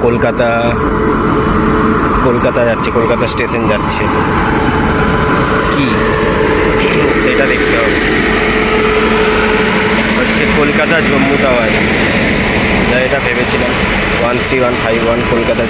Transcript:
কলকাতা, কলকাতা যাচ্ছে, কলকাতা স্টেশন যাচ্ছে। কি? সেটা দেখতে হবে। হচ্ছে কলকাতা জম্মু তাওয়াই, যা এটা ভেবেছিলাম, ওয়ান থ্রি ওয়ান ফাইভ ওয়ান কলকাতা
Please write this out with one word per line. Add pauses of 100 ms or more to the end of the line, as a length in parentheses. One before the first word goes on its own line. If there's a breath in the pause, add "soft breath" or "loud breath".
কলকাতা, (1500)
কলকাতা
যাচ্ছে,
কলকাতা
স্টেশন
যাচ্ছে। (1700)
কি? (1400)
সেটা
দেখতে
হবে। (1900)
হচ্ছে (120)
কলকাতা
জম্মু
তাওয়াই, (1200)
যা
এটা
ভেবেছিলাম, (520)
ওয়ান (100)
থ্রি
ওয়ান (120)
ফাইভ
ওয়ান (100)
কলকাতা